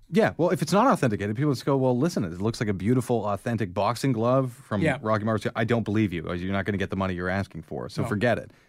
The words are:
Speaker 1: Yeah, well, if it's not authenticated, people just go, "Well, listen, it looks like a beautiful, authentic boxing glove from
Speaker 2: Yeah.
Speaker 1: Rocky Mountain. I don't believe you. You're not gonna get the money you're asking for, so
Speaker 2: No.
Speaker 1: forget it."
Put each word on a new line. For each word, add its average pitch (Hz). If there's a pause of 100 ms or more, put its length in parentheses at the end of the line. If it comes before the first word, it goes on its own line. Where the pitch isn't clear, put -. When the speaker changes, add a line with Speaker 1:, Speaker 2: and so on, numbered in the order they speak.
Speaker 1:
Yeah, 165
well, 165
if 165
it's 160
not 208
authenticated, 107
people 143
just -
go, 143
"Well, 127
listen, 160
it 87
looks 110
like 104
a 101
beautiful, 113
authentic 101
boxing 113
glove 123
from -
Speaker 2:
Yeah. 147
Speaker 1:
Rocky 110
Mountain. 113
I 113
don't 117
believe 104
you. 82
You're 90
not 98
gonna 101
get 92
the 87
money 92
you're 90
asking 92
for, 62
so 143
Speaker 2:
No. 120
Speaker 1:
forget 113
it." - (180)